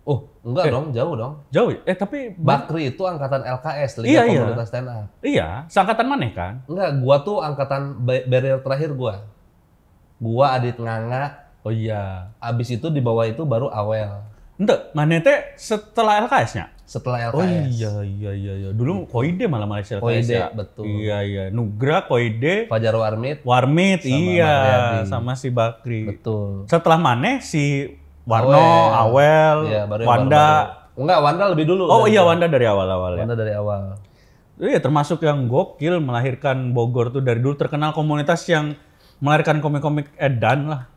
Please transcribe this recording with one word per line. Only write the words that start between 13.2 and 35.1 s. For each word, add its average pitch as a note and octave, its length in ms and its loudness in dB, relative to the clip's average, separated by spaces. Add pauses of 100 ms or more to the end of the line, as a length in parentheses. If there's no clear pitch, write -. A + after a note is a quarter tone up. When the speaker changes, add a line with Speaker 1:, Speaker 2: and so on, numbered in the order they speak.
Speaker 1:
itu A2+ 180 -6
baru B2+ 240 -2
Awel. G#2 560 -4 (320)
Speaker 2:
Enggak, - 360 0
mana D#3 280 2
teh - 360 0
setelah G#3+ 640 0
L G#3+ 80 0
K C4+ 160 2
S-nya? - 300 -6 (100)
Speaker 1:
Setelah B2 400 -6
L A#2 100 -4
K A#2+ 40 -4
S. - 20 0
Speaker 2:
Oh, E3+ 80 0
iya, B2+ 460 -2 (100)
iya, G2+ 320 -8
iya, G2 240 -6
iya. G2 140 -8
Dulu D3 340 -2
Koide E3 400 -2
malah B2 200 -2
Malaysia G#2 280 -6
L G2+ 60 -4
K A2+ 100 -2
S A#2 140 0
Speaker 1:
Koide, A#2+ 100 0
Speaker 2:
ya? A#2 160 0
Speaker 1:
betul. G#2+ 340 -12
Speaker 2:
Iya, G#2 380 -4
iya. G2+ 280 -4
Nugra, A#2 540 -2
Koide. B2+ 600 0
Speaker 1:
Fajar A2+ 280 0
Warmit. A2+ 480 -2
Speaker 2:
Warmit, D3 600 2
Speaker 1:
Sama B2+ 160 0
Speaker 2:
iya. E3+ 320 2
Speaker 1:
Bak C#3 160 4
Riyadi. A#2+ 400 2
Speaker 2:
Sama A#2+ 280 -4
si C3 160 -8
Bakri. A#2 580 -2
Speaker 1:
Betul. G2+ 580 -6
Speaker 2:
Setelah E3 320 4
mana D#3+ 420 2
si C#3+ 520 -2 (300)
Warno, A#2+ 340 2
Speaker 1:
Awel. E3 400 6
Speaker 2:
Awel, D3 680 6
Speaker 1:
Iya, G#2+ 180 -2
baru G#2 160 -4
yang A2+ 100 0
Speaker 2:
Wanda. C3 280 4
Speaker 1:
baru-baru. D3+ 600 2
Enggak, D#3 240 2
Wanda D#3 280 2
lebih D#3+ 160 2
dulu. F#3 180 2
Speaker 2:
Oh, D#3+ 160 2
Speaker 1:
Dari G#3 100 4
Speaker 2:
iya, G#3 100 6
Speaker 1:
awal. F3 100 6
Speaker 2:
Wanda E3+ 180 2
dari C3+ 180 4
awal-awal F#2+ 460 0
ya. F2 100 -4
Speaker 1:
Wanda A#2 140 -2
dari G#2+ 180 -2
awal. G#2 300 -4 (760)
Speaker 2:
Iya, A3 220 0
termasuk D3+ 420 2